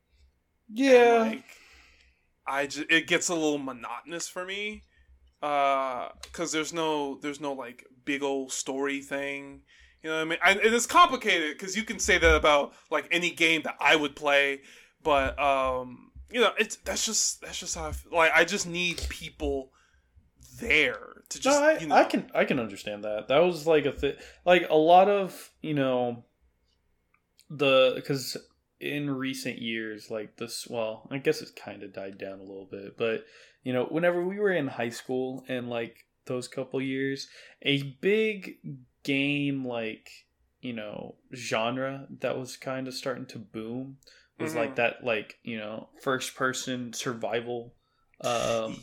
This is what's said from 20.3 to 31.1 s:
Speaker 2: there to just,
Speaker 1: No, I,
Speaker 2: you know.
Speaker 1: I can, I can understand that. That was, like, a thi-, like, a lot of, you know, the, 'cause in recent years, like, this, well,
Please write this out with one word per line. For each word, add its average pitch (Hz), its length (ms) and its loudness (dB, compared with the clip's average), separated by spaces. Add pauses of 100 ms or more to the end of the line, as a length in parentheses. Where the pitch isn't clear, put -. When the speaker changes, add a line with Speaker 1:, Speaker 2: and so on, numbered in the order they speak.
Speaker 2:
there 139 680 0
to - 100 -10
just, 285 200 4
Speaker 1:
No, 285 80 4
I, 311 120 6
Speaker 2:
you 160 80 -8
know. 147 80 4
Speaker 1:
I 269 100 10
can, - 300 -2
I 170 100 4
can 147 140 0
understand 104 440 -8
that. 107 260 -4
That 139 100 6
was, 170 280 4
like, 151 180 6
a 135 80 0
thi-, - 240 -2 (280)
like, 180 240 6
a 156 60 4
lot 175 340 8
of, 196 420 -2 (100)
you 156 120 -4
know, 123 520 0 (1200)
the, 135 560 4
'cause 135 320 -4 (420)
in 147 300 -4
recent 131 500 -6
years, 113 520 -6
like, 110 260 -8
this, - 300 -10
well, 113 440 -6